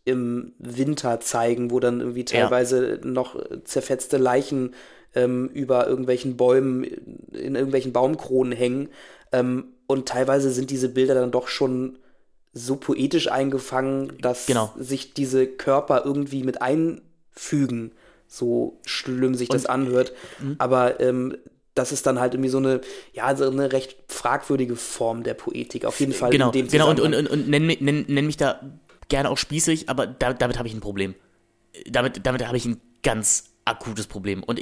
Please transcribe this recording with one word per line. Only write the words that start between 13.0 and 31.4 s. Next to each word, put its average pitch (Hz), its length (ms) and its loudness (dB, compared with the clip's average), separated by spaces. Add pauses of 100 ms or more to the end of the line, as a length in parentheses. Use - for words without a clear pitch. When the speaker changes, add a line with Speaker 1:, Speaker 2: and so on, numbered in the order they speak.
Speaker 1:
eingefangen, 135 920 -2
dass 123 260 -2
Speaker 2:
Genau. 113 300 0
Speaker 1:
sich 131 380 -6
diese 131 320 2
Körper 135 580 2
irgendwie 139 380 -2
mit 127 180 -2
einfügen, 135 1300 -2 (340)
so 120 580 -2
schlimm 131 520 -2
sich 120 120 -4
das - 180 0
Speaker 2:
Und, - 40 -2
Speaker 1:
anhört. 127 420 0 (300)
Speaker 2:
mhm. 143 160 -4
Speaker 1:
Aber, 127 400 4
ähm, 127 380 0 (400)
das 127 140 0
ist 139 160 -4
dann 127 140 2
halt 123 140 2
irgendwie 131 160 0
so 131 80 2
eine, 131 240 2 (320)
ja, 127 200 0
so 135 160 2
eine 135 220 0
recht 131 240 -2 (100)
fragwürdige 127 680 0
Form 117 480 -4
der 117 100 -4
Poetik. 120 520 -8
Auf - 120 -2
jeden 135 140 0
Fall 127 180 0
Speaker 2:
Genau, 135 160 6
Speaker 1:
in 117 60 4
dem 131 160 2
Speaker 2:
genau, 151 200 6
und, 156 120 4
und, 151 140 4
Speaker 1:
Zusammenhang. 147 180 0
Speaker 2:
und, 151 80 2
und - 80 -2
nenn 147 180 4
mi-, 131 140 2
nenn, 143 260 0
nenn 143 200 0
mich 151 100 -4
da 139 240 0 (480)
gerne 139 200 2
auch - 100 0
spießig, 160 500 -2
aber 131 180 0
da, 127 280 -2
damit 123 220 0
habe 117 120 -6
ich 110 60 -8
ein 110 40 -10
Problem. 98 380 -4 (720)